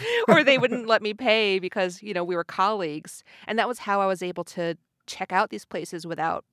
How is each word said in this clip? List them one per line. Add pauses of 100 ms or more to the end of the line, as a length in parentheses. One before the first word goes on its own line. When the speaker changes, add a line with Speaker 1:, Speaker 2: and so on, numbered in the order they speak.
(120)
Speaker 1:
<laughs>
or
they
wouldn't
Speaker 2:
<laughs>
Speaker 1:
let
me
pay
because,
you
know,
we
were
colleagues. (240)
And
that
was
how
I
was
able
to (280)
check
out
these
places
without